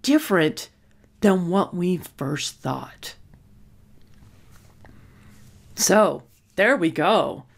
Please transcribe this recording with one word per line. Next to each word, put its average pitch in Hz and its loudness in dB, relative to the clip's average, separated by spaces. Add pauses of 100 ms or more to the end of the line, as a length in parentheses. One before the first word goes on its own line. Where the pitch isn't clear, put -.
different 190 0 (520)
than 190 2
what 190 -2
we 180 -2
first - -8
thought. - -10 (2500)
So, 190 2 (340)
there 226 4
we 165 0
go. 160 0 (140)